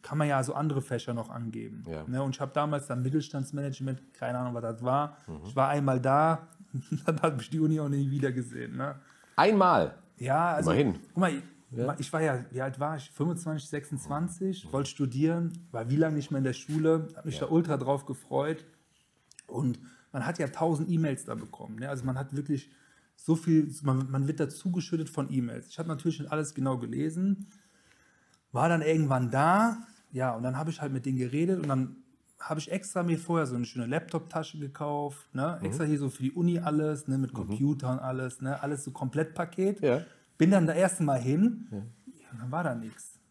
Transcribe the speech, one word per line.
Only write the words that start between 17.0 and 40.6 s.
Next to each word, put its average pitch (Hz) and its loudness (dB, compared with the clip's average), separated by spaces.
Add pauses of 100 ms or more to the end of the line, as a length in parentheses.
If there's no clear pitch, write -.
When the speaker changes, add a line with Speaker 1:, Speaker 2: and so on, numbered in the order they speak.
Speaker 1:
hab - -16
mich 147 -4
Speaker 2:
Ja. 143 -4
Speaker 1:
da 160 -4
ultra 156 4
drauf 139 0
gefreut. 143 -2 (840)
Und 127 -2 (320)
man 127 -4
hat 170 -4
ja 143 -2
tausend 160 0
E-Mails 156 0
da 117 -8
bekommen. 110 -12
Ne? 131 -8
Also 131 -6
man 127 -2
hat 135 -6
wirklich 143 -4 (460)
so 160 2
viel, 156 4 (120)
man, 131 2
man 135 2
wird 156 -2
da 139 0
zugeschüttet 170 -4
von - -4
E-Mails. 120 -2
Ich - -12
hab 165 -4
natürlich 156 -2
nicht 143 -8
alles 151 -2
genau 131 0
gelesen, 160 -2 (1040)
war 131 2
dann 165 4
irgendwann 139 4
da, 196 6 (340)
ja, 127 0
und 117 -6
dann 127 -2
hab 156 -4
ich 160 -6
halt 143 -4
mit 127 -4
denen 131 0
geredet 156 0
und 147 -4
dann 131 0 (440)
hab 208 -4
ich 156 -8
extra 185 -2
mir 170 2
vorher 170 0
so 123 -4
eine 120 -2
schöne 120 -6
Laptop-Tasche 160 -4
gekauft, 143 -6
ne? 151 -2
Speaker 2:
Mhm. 170 -8
Speaker 1:
Extra 139 -2
hier 147 2
so 139 0
für - -6
die 139 0
Uni 175 2
alles, 151 0
ne? 135 0
Mit 131 0
Speaker 2:
Mhm. 123 -8
Speaker 1:
Computer 127 0
und 131 -2
alles, 131 -6
ne? 135 -4
Alles 143 -4
so 139 -8
Komplettpaket. 165 -2
Speaker 2:
Ja. 139 4 (360)
Speaker 1:
Bin 165 8
dann 185 8